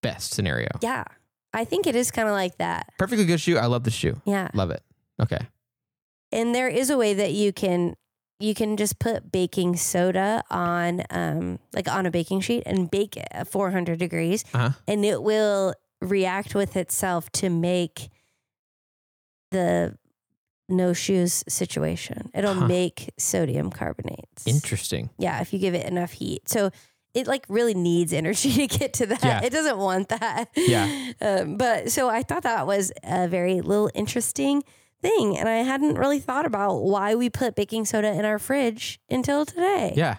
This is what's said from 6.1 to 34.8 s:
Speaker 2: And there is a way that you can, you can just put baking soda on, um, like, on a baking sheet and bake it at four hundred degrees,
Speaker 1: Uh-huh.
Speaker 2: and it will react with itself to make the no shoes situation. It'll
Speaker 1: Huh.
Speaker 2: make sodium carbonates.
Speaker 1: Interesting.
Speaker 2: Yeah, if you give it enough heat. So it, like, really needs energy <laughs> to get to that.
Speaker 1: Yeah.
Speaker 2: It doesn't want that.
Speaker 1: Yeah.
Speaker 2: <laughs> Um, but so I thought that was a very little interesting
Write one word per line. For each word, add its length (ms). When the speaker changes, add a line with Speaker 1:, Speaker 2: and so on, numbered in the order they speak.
Speaker 2:
And 220
there 160
is 180
a 80
way 160
that 220
you 180
can, 440
you 160
can 240
just 200
put 320
baking 460
soda 720
on, 600
um, 480
like, 120
on 200
a 40
baking 300
sheet 240
and 260
bake 280
it 120
at 180
four 240
hundred 260
degrees, 560
Speaker 1:
Uh-huh. 160
Speaker 2:
and 160
it 180
will 520
react 540
with 240
itself 540
to 180
make 580
the 480
no 220
shoes 560
situation. 840
It'll 200
Speaker 1:
Huh. 140
Speaker 2:
make 500
sodium 520
carbonates. 760
Speaker 1:
Interesting. 720
Speaker 2:
Yeah, 220
if 120
you 60
give 160
it 120
enough 260
heat. 360
So 220
it, 140
like, 220
really 260
needs 380
energy 400
<laughs> 160
to 100
get 160
to 120
that. 180
Speaker 1:
Yeah. 180
Speaker 2:
It 80
doesn't 280
want 320
that. 460
Speaker 1:
Yeah. 600
Speaker 2:
<laughs> 40
Um, 380
but 340
so 160
I 140
thought 220
that 220
was 260
a 260
very 320
little 340
interesting 680